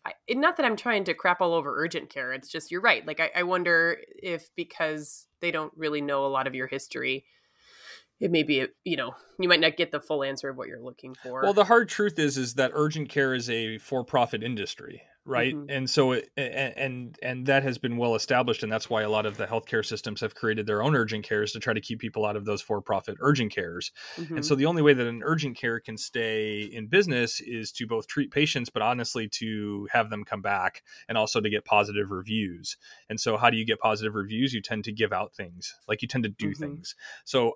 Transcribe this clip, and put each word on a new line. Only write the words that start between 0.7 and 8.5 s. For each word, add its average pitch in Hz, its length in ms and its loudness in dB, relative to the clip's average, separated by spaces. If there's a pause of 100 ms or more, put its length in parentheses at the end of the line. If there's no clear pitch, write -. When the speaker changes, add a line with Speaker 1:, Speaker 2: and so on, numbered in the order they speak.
Speaker 1:
trying 208 300 0
to 170 100 -2
crap 180 260 2
all 170 140 2
over 143 260 -2
urgent 165 300 -4
care. 131 220 -6
It's 131 160 -10
just, 160 240 -10
you're 180 80 -2
right. 175 260 2
Like, 156 140 -2
I, 160 160 2
I 180 80 2
wonder 170 560 4 (200)
if 170 360 -6
because 156 720 -6 (120)
they 175 120 -2
don't 156 240 -4
really 151 240 -2
know 143 260 0
a - 20 2
lot 135 200 0
of 131 80 -8
your 131 100 -4
history, 131 580 -4 (960)
it 170 100 2
may 165 120 4
be, 143 180 2